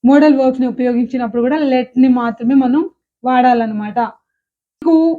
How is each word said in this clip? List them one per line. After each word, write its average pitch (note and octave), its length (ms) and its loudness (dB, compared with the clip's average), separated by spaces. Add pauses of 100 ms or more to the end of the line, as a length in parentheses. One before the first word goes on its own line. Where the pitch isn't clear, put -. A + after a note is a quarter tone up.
మోడల్ C#4+ 340 4
వర్బ్స్‌ని C4 300 -2
ఉపయోగించినప్పుడు B3 760 -4
కూడా C#4 240 -2
let-ని B3+ 480 0
మాత్రమే A#3 420 -2
మనం C4 260 2 (420)
వాడాలన్నమాట. A#3 760 0 (840)
మీకు E4 140 2 (240)